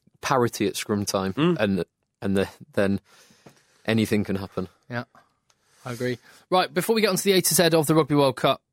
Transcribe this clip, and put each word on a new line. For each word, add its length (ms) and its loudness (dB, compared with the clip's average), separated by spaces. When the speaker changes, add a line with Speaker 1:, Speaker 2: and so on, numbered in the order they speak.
Speaker 1:
parity 440 0
at 80 -2
scrum 300 -4
time, 300 -4
Speaker 2:
Mm. 260 0
Speaker 1:
and, 240 0
and 160 -2
the, 100 0
then 260 0
anything 400 0
can 120 -4
happen. 320 -8
Speaker 3:
Yeah, 160 -8
I 80 -10
agree. 240 -6
Right, 240 0
before 220 -2
we 80 2
get 80 2
on 60 0
to 80 -4
the 80 2
A 100 4
to 120 0
Z 80 4
of 120 2
the 80 2
Rugby 200 2
World 220 4
Cup, 260 0